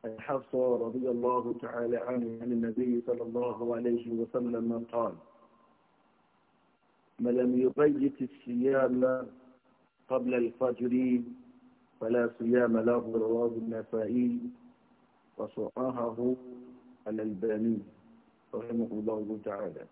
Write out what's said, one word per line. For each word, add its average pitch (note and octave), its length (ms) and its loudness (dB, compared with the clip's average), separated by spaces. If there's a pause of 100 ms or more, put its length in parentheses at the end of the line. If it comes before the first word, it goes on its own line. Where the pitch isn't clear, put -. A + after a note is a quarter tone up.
عن A2 160 -8
حفصة B2+ 560 0
رضي A#2 340 -2
الله B2 340 2 (160)
تعالى A#2+ 360 -2
عنه A#2+ 320 -2 (140)
عن A#2+ 100 -4
النبي A#2 480 2
صلى A#2+ 220 -2
الله A#2+ 540 -2
عليه A#2+ 360 0
وسلم A#2 560 -2 (240)
قال: A2+ 220 -2 (2000)
"من A#2+ 180 0
لم B2+ 220 4
يبيت C3+ 640 4
الصيام B2+ 760 2 (1080)
قبل B2+ 260 0
الفجر A#2+ 600 0 (1040)
فلا A#2 240 2 (140)
صيام A#2+ 380 4
له"، A#2+ 280 4 (100)
رواه A#2 420 2
النسائي A2+ 760 -2 (1080)
وصححه A#2 800 -4 (880)
الألباني A2 680 0 (760)
رحمه A#2 400 -2
الله G#2+ 520 -4
تعالى. G2+ 480 -8